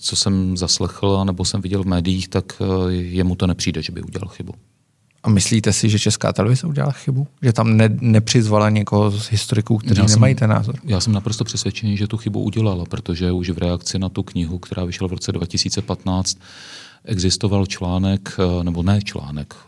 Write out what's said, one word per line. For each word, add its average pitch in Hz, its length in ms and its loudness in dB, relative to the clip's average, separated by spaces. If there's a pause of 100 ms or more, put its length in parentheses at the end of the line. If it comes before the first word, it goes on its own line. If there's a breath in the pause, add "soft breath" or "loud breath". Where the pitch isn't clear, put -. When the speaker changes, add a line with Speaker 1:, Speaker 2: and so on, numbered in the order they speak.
Speaker 1:
co - 160 -4
jsem 95 400 0
zaslechl, 92 600 0
anebo 95 280 0
jsem 101 160 -2
viděl 95 220 -2
v 90 40 -2
médiích, 92 420 0
tak, - 340 -4
eh, 95 300 0
jemu 90 420 0
to 92 120 0
nepřijde, 85 360 -2
že 85 100 -8
by 85 100 -10
udělal - 260 -10
chybu. - 260 -12 (680)
Speaker 2:
A - 80 -2
myslíte 104 420 4
si, - 160 2
že 107 100 4
Česká 107 340 0
televize 127 340 2
udělala 143 260 -2
chybu? 139 340 -2 (160)
Že 123 100 4
tam 113 240 4
ne-, 110 240 4
nepřizvala 107 680 4
někoho 104 400 2
z 104 180 -4
historiků, 110 500 0
kteří 107 220 2
Speaker 1:
Já 104 80 6
jsem, 107 80 4
Speaker 2:
nemají 127 180 6
ten 110 160 2
názor? 110 240 0 (100)
Speaker 1:
já 101 160 0
jsem 110 120 0
naprosto 107 320 -2
přesvědčený, 101 520 -4
že 101 100 -2
tu 107 100 -4
chybu 104 260 -4
udělala, 98 420 0
protože 90 480 -2
už 90 180 -2
v 82 80 -4
reakci 87 400 -2
na 92 100 -2
tu 92 140 -4
knihu, 87 360 -4
která - 260 -6
vyšla 87 240 -4
v 87 40 -4
roce - 200 -6
dva 87 140 -2
tisíce - 360 -4
patnáct, 92 560 -2 (640 loud breath)
existoval 95 640 0
článek, 95 720 -2
eh, 90 260 2
nebo 85 180 -2
ne 101 200 2
článek, 73 520 -10 (140)